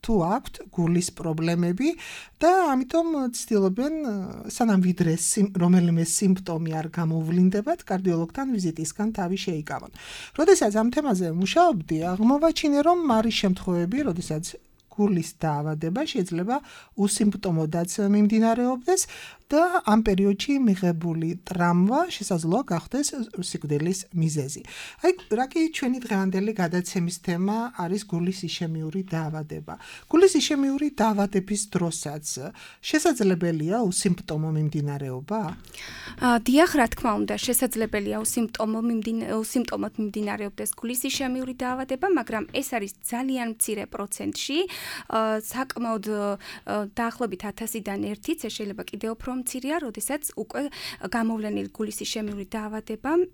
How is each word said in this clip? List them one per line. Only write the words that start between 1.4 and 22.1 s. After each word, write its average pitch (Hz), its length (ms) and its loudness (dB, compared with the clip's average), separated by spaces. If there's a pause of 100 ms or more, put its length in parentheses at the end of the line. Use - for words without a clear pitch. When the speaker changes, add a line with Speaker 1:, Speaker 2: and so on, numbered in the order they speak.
Speaker 1:
და 330 400 6
ამიტომ 277 560 0
ცდილობენ, 214 600 0 (580)
სანამ 202 320 4
ვიდრე 175 320 2
სიმ-, 196 400 0
რომელიმე 175 480 6
სიმპტომი 170 720 0
არ 160 160 -4
გამოუვლინდებათ, 180 960 2
კარდიოლოგთან 185 640 0
ვიზიტისგან 175 640 -2
თავი 190 240 -2
შეიკავონ. 151 560 -6 (400)
როდესაც 294 400 6
ამ 220 160 4
თემაზე 190 400 0
მუშაობდი, 190 720 4
აღმოვაჩინე, 285 800 4
რომ 349 140 6 (180)
არის 220 240 2
შემთხვევები, 185 640 0
როდესაც 175 400 -4 (480)
გულის 202 380 2 (100)
დაავადება 156 680 -2
შეიძლება 185 500 -2 (380)
უსიმპტომოდაც 180 960 0 (240)
მიმდინარეობდეს 226 880 4 (420)
და 349 400 2
ამ 220 180 6
პერიოდში 202 540 2
მიღებული 175 720 2 (160)
ტრამვა 180 640 4
შესაძლოა 185 560 0